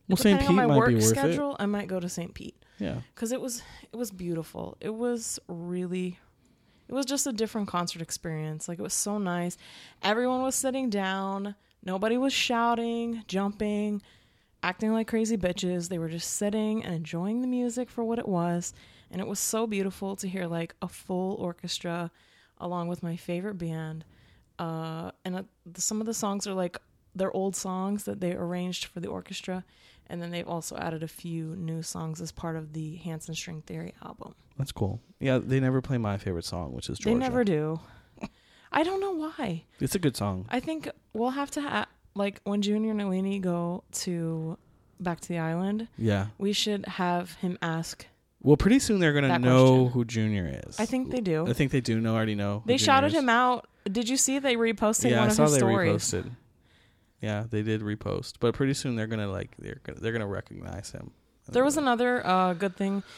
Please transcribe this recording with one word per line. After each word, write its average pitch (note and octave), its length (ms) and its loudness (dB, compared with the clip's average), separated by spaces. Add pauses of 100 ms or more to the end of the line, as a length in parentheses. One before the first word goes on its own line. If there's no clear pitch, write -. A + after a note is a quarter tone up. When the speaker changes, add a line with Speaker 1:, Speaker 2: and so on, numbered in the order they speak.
Speaker 1:
Well, F#3 100 4
Saint G3 200 8
Speaker 2:
depending - 80 4
on F3+ 60 8
Speaker 1:
Pete F#3 40 8
Speaker 2:
my A3 100 6
Speaker 1:
might C#3+ 120 8
Speaker 2:
work - 120 8
Speaker 1:
be A#2 40 6
worth A2 80 6
it. A2 60 8
Speaker 2:
schedule, - 500 2
I G3+ 80 0
might G3+ 220 -2
go F#3 100 -2
to F3 100 -4
Saint F3 260 -8
Pete. - 200 -14 (240)
Speaker 1:
Yeah. E3 220 -4 (160)
Speaker 2:
'Cause A#3 160 -4
it C4 80 -2
was, A#3+ 200 -6 (320)
it - 40 -12
was A3+ 160 -6
beautiful. F3 680 -6
It G#3+ 140 -6
was A#3 540 -4
really, F3+ 720 -4 (680)
it A#3+ 60 -8
was C4+ 120 0
just C4+ 200 -2
a C4+ 60 -4
different G#3+ 360 -2
concert F3 340 -4
experience. D#3 640 -6
Like, E3+ 100 -6
it G3+ 40 -6
was G3+ 120 -4
so G#3 240 -2
nice. F3 380 -2 (460)
Everyone B3 400 2
was C4 120 0
sitting C4 360 0
down. G3 640 -2 (300)
Nobody G3 320 2
was C4 160 2
shouting, A#3 960 0
jumping, G#3 760 0 (600)
acting G#3+ 300 0
like A3 140 2
crazy A3+ 300 2
bitches. F3+ 520 -2
They F3+ 100 -4
were E3 100 -2
just E3+ 260 -6
sitting G#3+ 500 0
and F3+ 100 -4
enjoying E3+ 480 -4
the B3+ 40 -2
music B3 440 -2
for A#3 140 -4
what A3+ 140 0
it - 100 -4
was. F3 440 0 (380)
And F3+ 100 -6
it G3+ 60 -4
was G3 120 -4
so A3+ 280 0
beautiful G3 500 -4
to G3 120 -6
hear, F3+ 180 -4
like, E3+ 360 -4
a F3 60 -6
full F#3 480 -4
orchestra E3+ 720 -6 (480)
along F3 300 -4
with F3 140 -4
my E3+ 140 -4
favorite F3+ 420 -6
band. D#3+ 460 -6 (540)
Uh, E3 540 -6 (120)
and, F#3 120 -4
uh, G3 60 -6 (220)
the, F3 160 -12
some G#3+ 200 0
of A3 60 -2
the A3+ 80 -2
songs G3+ 320 -2
are, G3 80 -4
like, F3+ 240 -2 (360)
they're F#3+ 200 0
old F#3+ 220 0
songs F#3+ 480 -2
that G3+ 160 -6
they F3+ 120 0
arranged F3+ 540 -4
for - 140 -12
the F#3 80 -6
orchestra. F#3 560 -8 (440)
And F3 140 -8
then E3+ 80 -8
they've E3+ 180 -6
also E3 280 -4
added D#3+ 260 -4
a D#3+ 60 -8
few E3 480 -6
new E3 260 -4
songs D#3+ 380 -6
as E3 120 -8
part E3 240 -6
of D#3 160 -10
the D#3 240 -8
Hanson D#3+ 380 -8
String D#3+ 280 -10
Theory E3+ 400 -10
album. - 320 -16 (220)
Speaker 1:
That's C3+ 160 -6
cool. G2+ 280 -2 (200)
Yeah, B2+ 180 2
they C3 220 0
never C3 200 2
play B2+ 180 -2
my G#2 200 0
favorite F2 260 -4
song, E2 280 -6
which - 180 -10
is - 80 -6
Speaker 2:
They - 140 -10
Speaker 1:
Georgia. A#3+ 80 4
Speaker 2:
never B3 240 2
do. D#3 340 0 (920)
I C#4+ 100 4
don't F#4+ 180 0
know G4 120 -2
why. D#4 520 -4 (160)
Speaker 1:
It's C3+ 140 -2
a G3 40 2
good D#3 180 2
song. G2 340 -2
Speaker 2:
I B3+ 100 0
think D#4 300 -6 (240)
we'll A#3 160 0
have C#4 220 -4
to D4+ 100 -2
ha-, G#3+ 240 -2 (280)
like, G3+ 300 -2
when G3+ 180 0
Junior G#3+ 280 2
and G#3+ 100 -2
Alini G3 400 0
go F3 520 -2
to, E3 640 -4 (420)
back F3 200 -4
to - 80 -18
the E3+ 100 -2
island, F#3+ 580 -2
Speaker 1:
Yeah. G#2 300 2 (120)
Speaker 2:
we G3+ 140 0
should G#3 340 0
have F3+ 480 0
him F3+ 280 -4
ask E3 440 -4 (360)
Speaker 1:
Well, C#3+ 140 8
pretty A#3+ 220 6
soon G#3+ 220 2
they're D#3 140 6
gonna C#3+ 140 4
Speaker 2:
that B2+ 120 4
Speaker 1:
know B2+ 260 10 (180)
Speaker 2:
question. B2 80 2
Speaker 1:
who B2 120 2
Junior G#2+ 640 0
is. - 140 -14
Speaker 2:
I A#3 60 2
think C4 240 -2
they B3 100 0
do. E3 280 2
Speaker 1:
I B2+ 40 2
think C3+ 200 2
they C3+ 80 4
do A2+ 200 2
know, A2+ 140 2
already A2 200 2
know G2+ 260 0
who - 80 -12
Speaker 2:
They B3+ 80 6
Speaker 1:
Junior - 80 2
Speaker 2:
shouted C#4 240 8
Speaker 1:
is. D4+ 60 0
Speaker 2:
him C#4 140 4
out. A#3+ 400 4 (220)
Did A3 180 0
you C4 80 2
see C4+ 220 2
they C4 180 2
reposted A3+ 540 2
Speaker 1:
Yeah, - 100 6
Speaker 2:
one A3 80 6
Speaker 1:
I - 20 6
Speaker 2:
of G#3+ 60 4
Speaker 1:
saw D3+ 80 6
Speaker 2:
his D3+ 80 6
Speaker 1:
they C#3 60 6
Speaker 2:
stories? E3+ 340 6
Speaker 1:
reposted. - 380 -2 (920)
Yeah, G#2+ 260 -2
they G#2+ 140 0
did A2 180 0
repost. G#2 580 -4
But A#2 160 4
pretty C3+ 200 2
soon B2 220 -2
they're G#2+ 100 0
gonna, G#2+ 220 -2
like, F#2+ 300 -6
they're - 240 -12
gonna, - 180 -12
they're A2+ 120 -2
gonna A2 140 -2
recognize F#2 640 -8
him. - 220 -14 (380)
Speaker 2:
There B3+ 140 4
was C#4+ 120 4
Speaker 1:
Like D#4 80 0
Speaker 2:
another, B3 420 2
uh, F#3 260 4
good F#3 240 -2
thing. G3 260 -2 (160)